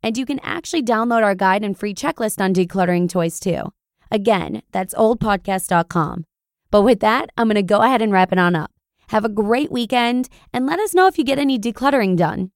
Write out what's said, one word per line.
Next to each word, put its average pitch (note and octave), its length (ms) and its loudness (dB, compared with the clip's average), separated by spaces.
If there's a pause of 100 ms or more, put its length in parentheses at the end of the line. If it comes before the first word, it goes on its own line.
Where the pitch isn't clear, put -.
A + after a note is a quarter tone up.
And A3+ 160 -4
you C4 80 -4
can C4+ 140 -6
actually - 420 -6
download A#3 400 2
our G3+ 120 2
guide F#3+ 300 2
and G3 120 -4
free G#3 180 -6
checklist - 440 -4
on F#3+ 140 0
decluttering F3 560 0
toys E3+ 320 -2
too. - 320 -4 (380)
Again, G3+ 520 0 (100)
that's F#3+ 220 -6
old A3+ 260 2
podcast G3 480 -2
dot E3+ 200 0
com. E3 380 -4 (440)
But G#3 120 4
with A3 180 4
that, B3 380 0
I'm A3+ 100 2
gonna G#3 140 2
go G3+ 180 2
ahead A#3 220 2
and G#3+ 100 0
wrap F#3 180 2
it F3+ 80 0
on F3 160 2
up. D#3 180 -4 (360)
Have G#3+ 160 0
a A3+ 60 -2
great A3 420 0
weekend, A#3+ 560 -2 (240)
and B3+ 140 -2
let D#4+ 140 -2
us G#4+ 140 -4
know F#4 120 6
if F#4 100 2
you D#4 80 0
get C4+ 140 0
any C4+ 200 0
decluttering A3+ 600 0
done. F3 360 -2